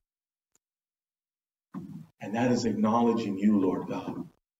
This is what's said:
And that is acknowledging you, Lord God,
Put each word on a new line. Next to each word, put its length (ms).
And 140
that 160
is 140
acknowledging 720
you, 220
Lord 280
God, 400